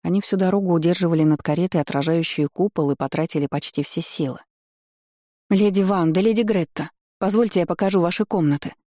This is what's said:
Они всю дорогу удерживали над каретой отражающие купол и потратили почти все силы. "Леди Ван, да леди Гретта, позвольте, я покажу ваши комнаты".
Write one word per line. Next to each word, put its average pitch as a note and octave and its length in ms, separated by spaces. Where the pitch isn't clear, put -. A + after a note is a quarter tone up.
Они F#3 180
всю - 140
дорогу F#3 380
удерживали E3 500
над D#3 180
каретой E3 400
отражающие D3+ 680
купол D#3+ 420
и C3+ 40
потратили D3 520
почти - 360
все - 180
силы. - 380
"Леди G3 320
Ван, F#3 300
да E3+ 80
леди A3 220
Гретта, G3+ 500
позвольте, G3+ 440
я E3 40
покажу G3 360
ваши F3+ 240
комнаты". D#3 500